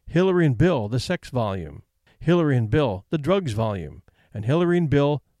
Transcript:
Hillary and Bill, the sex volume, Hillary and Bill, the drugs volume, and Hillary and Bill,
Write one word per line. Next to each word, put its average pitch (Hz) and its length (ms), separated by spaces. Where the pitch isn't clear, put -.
Hillary 180 400
and 120 100
Bill, 135 320
the 123 100
sex - 300
volume, 98 540
Hillary 156 380
and 110 120
Bill, 113 420
the 165 80
drugs 160 340
volume, 101 480
and 104 100
Hillary 175 360
and 160 100
Bill, 143 320